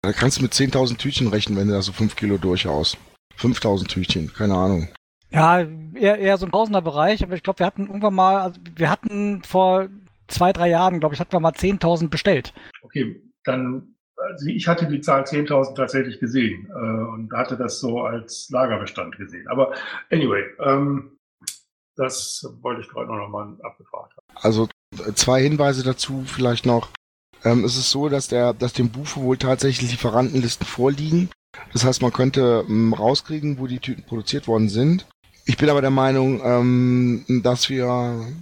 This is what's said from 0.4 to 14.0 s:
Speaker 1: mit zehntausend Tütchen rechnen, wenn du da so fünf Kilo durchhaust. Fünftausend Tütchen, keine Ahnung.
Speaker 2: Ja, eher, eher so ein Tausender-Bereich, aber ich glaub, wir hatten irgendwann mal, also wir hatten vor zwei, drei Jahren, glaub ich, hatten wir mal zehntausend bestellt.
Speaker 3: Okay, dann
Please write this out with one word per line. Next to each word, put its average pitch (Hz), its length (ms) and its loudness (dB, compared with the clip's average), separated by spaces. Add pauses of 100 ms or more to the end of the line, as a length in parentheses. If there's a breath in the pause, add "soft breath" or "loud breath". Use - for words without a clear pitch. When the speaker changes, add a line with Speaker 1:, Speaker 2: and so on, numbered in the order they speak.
Speaker 1:
mit 127 120 -2
zehntausend 131 460 0
Tütchen 135 280 -2
rechnen, 104 300 0
wenn 98 100 2
du 104 60 2
da 98 80 0
so 98 100 -4
fünf 107 240 -2
Kilo 101 220 0
durchhaust. 85 600 -2 (380)
Fünftausend 101 560 0
Tütchen, 87 420 -4
keine 104 220 0
Ahnung. 90 320 0 (420)
Speaker 2:
Ja, 165 300 4
eher, 165 600 0
eher 196 180 4
so 185 80 -6
ein 170 60 -8
Tausender-Bereich, 185 720 2
aber 180 120 -4
ich 165 80 -10
glaub, 190 160 -4
wir 180 60 2
hatten 196 220 -4
irgendwann 202 260 -2
mal, 190 240 4
also 180 220 -4 (160)
wir 160 140 2
hatten 202 540 -2
vor 185 460 4 (380)
zwei, 180 260 2
drei 175 160 2
Jahren, 175 300 4
glaub 147 140 0
ich, 135 60 -10
hatten 175 140 -4
wir 175 60 2
mal 160 140 2
zehntausend 170 560 0
bestellt. - 440 0 (280 loud breath)
Speaker 3:
Okay, 117 400 -6 (220)
dann 127 500 -4 (380)